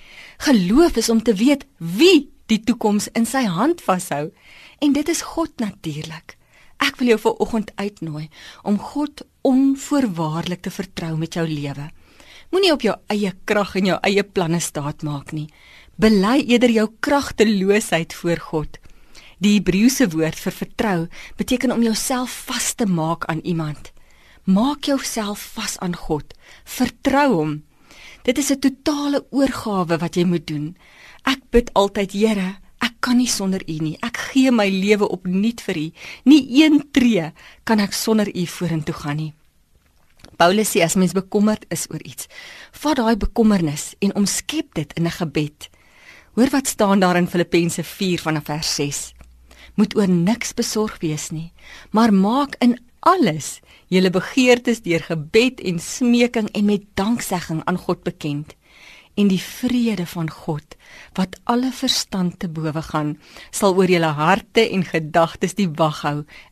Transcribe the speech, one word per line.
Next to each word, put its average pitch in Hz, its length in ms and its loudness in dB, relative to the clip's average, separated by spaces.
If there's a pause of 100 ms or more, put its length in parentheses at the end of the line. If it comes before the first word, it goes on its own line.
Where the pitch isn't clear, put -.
(380)
Geloof 254 580 4
is 226 120 -2
om 226 140 2
te 226 120 2
weet 277 300 2 (140)
wie 277 500 4 (180)
die 220 140 2
toekoms 214 520 0
in 226 140 0
sy 262 180 -2
hand 220 360 0
vashou. 160 500 -2 (480)
En 285 140 2
dit 294 160 0
is 339 140 -2
God 320 340 -6
natuurlik. 160 800 -10 (400)
Ek 277 200 -4
wil 247 120 0
jou 214 100 6
vanoggend 220 560 -2
uitnooi 160 540 -8 (340)
om 208 160 0
God 294 440 -8 (200)
onvoorwaardelik 220 1160 0
te 190 100 -10
vertrou 170 460 -8
met 160 180 -6
jou 165 140 -2
lewe. 143 420 -8 (600)
Moenie 370 220 2
op 269 100 0
jou 202 140 0 (100)
eie 202 260 -2 (120)
krag 202 340 -2
en 196 140 2
jou - 100 0
eie 196 240 2
planne 170 340 -2
staatmaak 147 720 -8
nie. 151 140 -6 (540)
Bely 220 480 4
eerder 240 240 4
jou 220 140 2 (180)
kragteloosheid 208 1120 0
voor 170 240 -2
God. - 380 -6 (600)
Die 208 200 4
Hebreëse 196 520 4
woord 160 300 -2
vir 185 160 -6
vertrou 202 420 -2 (400)
beteken 247 360 0
om 233 100 2
jouself 247 500 -2 (140)
vas 240 260 -4
te 233 140 -2
maak 165 420 0
aan 160 140 -2
iemand. 160 480 -4 (580)
Maak 269 380 2
jouself 214 540 -4 (120)
vas 208 240 -8
aan 180 180 -4
God. - 380 -6 (300)
Vertrou 277 680 0
hom. 156 180 0 (720)
Dit 247 140 0
is 285 120 -2
'n 269 80 2
totale 285 720 -2
oorgawe 202 680 0
wat 170 180 -4
jy 180 80 2
moet 175 220 0
doen. 151 300 -6 (480)
Ek 262 160 -2 (100)
bid 240 240 2
altyd, 196 380 0
"Here, 202 440 0 (240)
ek 240 200 -4
kan 247 160 0
nie 247 120 2
sonder 190 380 -4
U 156 120 -8
nie. 156 220 -4
Ek 233 160 -8
gee 262 340 2
my 214 180 2
lewe 202 400 2
opnuut 190 520 -2
vir 185 160 -6
U. 156 160 -6 (320)
Nie 269 400 6
een 302 260 4
tree 220 420 2 (320)
kan 220 160 2
ek 196 120 -2
sonder 214 420 0
U 175 120 -2
vorentoe 165 480 -4
gaan 147 220 -6
nie." 156 180 -6 (1080)
Paulus 196 320 4
sê 196 80 2
as 165 160 2
mens 185 160 2
bekommerd 208 560 0
is - 220 -8
oor 156 100 -8
iets, - 240 -16 (480)
vat 294 240 -2
daai 233 240 2
bekommernis 190 800 0
en 196 140 0
omskep 294 600 -4
dit 151 220 -6
in 165 100 0
'n 165 40 0
gebed. 151 580 -6 (640)
Hoor 247 220 2
wat 269 120 0
staan 196 340 2
daar 180 160 4
in 175 120 2
Filippense 175 560 0
vier 185 360 -2
vanaf 156 240 -4
vers 151 300 -6
ses. - 380 -4 (600)
"Moet 208 220 2
oor 202 120 2
niks 180 460 0
besorg 214 460 -4
wees 151 300 -4
nie, 160 220 -10 (380)
maar 220 240 4
maak 233 440 2
in 240 200 2 (220)
alles 247 600 2 (260)
julle 185 240 4
begeertes 240 680 2
deur 165 200 0
gebed 180 600 0
en 175 180 -4
smeking 240 720 0
en 202 140 -2
met 208 180 2 (120)
danksegging 190 720 -2
aan 180 140 -2
God - 240 -4
bekend. 151 520 -8 (600)
En 202 140 4
die 190 120 2
vrede 233 640 -2
van 160 240 -6
God, - 340 -8 (480)
wat 185 320 -4
alle 247 280 0
verstand 190 640 -4
te 185 100 -8
bowe 156 340 -6
gaan, 151 360 -4 (320)
sal 190 260 2
oor 190 120 4
julle 170 180 4
harte 170 640 2
en 185 140 -2
gedagtes 165 680 -2
die 196 140 0
wag 156 340 -2
hou 147 220 -4 (280)